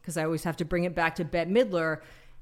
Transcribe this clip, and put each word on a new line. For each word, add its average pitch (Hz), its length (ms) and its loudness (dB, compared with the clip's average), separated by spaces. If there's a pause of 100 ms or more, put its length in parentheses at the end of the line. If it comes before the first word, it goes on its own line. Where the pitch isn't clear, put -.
'cause 165 140 -6
I 160 80 0
always 160 180 -2
have 165 140 -2
to 175 80 -2
bring 175 180 0
it 175 120 -2
back 160 200 0
to 175 100 -2
Bette 170 260 -2
Midler, 175 480 2 (420)